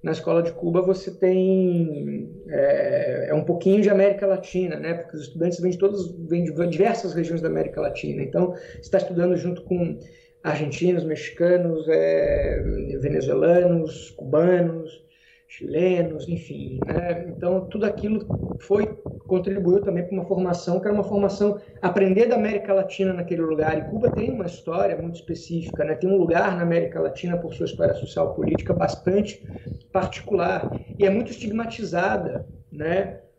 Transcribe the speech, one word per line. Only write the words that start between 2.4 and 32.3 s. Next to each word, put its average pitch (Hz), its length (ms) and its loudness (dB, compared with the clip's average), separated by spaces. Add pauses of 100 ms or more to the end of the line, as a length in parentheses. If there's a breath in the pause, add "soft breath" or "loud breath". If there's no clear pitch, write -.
é, 143 840 2
é 151 40 2
um 151 80 2
pouquinho 185 380 4
de 202 80 4
América 196 380 4
Latina, 185 500 -2
né, 160 160 -4
porque 170 240 -8
os 147 60 -10
estudantes 170 360 -2
vêm 180 120 0
de 175 80 -4
todas, 196 360 0 (140)
vêm 170 160 2
de 151 80 -4 (160)
diversas 170 460 0
regiões 165 260 -2
da 160 80 -2
América - 320 -2
Latina. 147 420 -4
Então, 175 320 0 (280 loud breath)
você - 80 -12
tá 190 80 4
estudando 180 360 2
junto 175 300 -4
com 175 340 -2 (440 loud breath)
argentinos, 160 600 0
mexicanos, 165 840 2
é, 160 760 2 (380)
venezuelanos, 170 1080 2
cubanos, 165 920 0 (460 soft breath)
chilenos, 165 800 0
enfim, 139 560 -8
né? 175 440 -4
Então, 175 380 -2
tudo 214 200 -4
aquilo 208 400 -2 (340)
foi, 202 260 2 (400)
contribuiu 185 560 2
também 175 220 -2
pra 185 80 -8
uma 180 140 -4
formação, 180 540 0
que - 60 -6
era 208 80 2
uma 208 100 0
formação, 202 540 0 (220 loud breath)
aprender 190 460 4
da 240 80 4
América 208 400 0
Latina 190 380 0
naquele 175 280 -4
lugar. 156 380 0
E - 100 -6
Cuba 220 220 0
tem 226 200 -2
uma 208 160 -4
história 175 540 -2
muito 170 140 -8
específica, 170 680 -6
né? 156 100 0
Tem 185 160 0
um 196 80 6
lugar 170 380 4
na 175 60 -2
América 170 380 0
Latina, 170 380 -2
por 165 160 -6
sua - 120 -4
história - 280 0
social - 400 -2
política, - 400 0
bastante 190 720 0 (460 loud breath)
particular. 180 800 -2 (280 loud breath)
E 196 80 6
é 190 40 6
muito 226 200 0
estigmatizada, 208 1160 -4 (240)